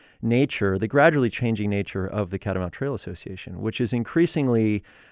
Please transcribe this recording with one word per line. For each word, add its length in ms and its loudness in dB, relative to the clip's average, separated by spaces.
nature, 580 2
the 100 -2
gradually 420 4
changing 400 -2
nature 360 -2
of 220 -4
the 100 -6
Catamount 360 -4
Trail 180 -4
Association, 680 -10
which 180 -4
is 140 0
increasingly 880 2